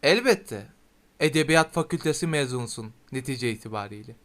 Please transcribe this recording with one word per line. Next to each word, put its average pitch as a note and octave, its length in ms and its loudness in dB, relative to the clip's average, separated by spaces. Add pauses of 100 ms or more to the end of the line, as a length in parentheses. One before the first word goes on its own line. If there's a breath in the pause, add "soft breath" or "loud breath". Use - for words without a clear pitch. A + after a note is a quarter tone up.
"Elbette. F#3+ 640 2 (520)
Edebiyat D#3 540 4
fakültesi D#3+ 540 -2
mezunusun B2 680 -4 (180)
netice B2+ 400 -4
itibariyle" G#2+ 720 -10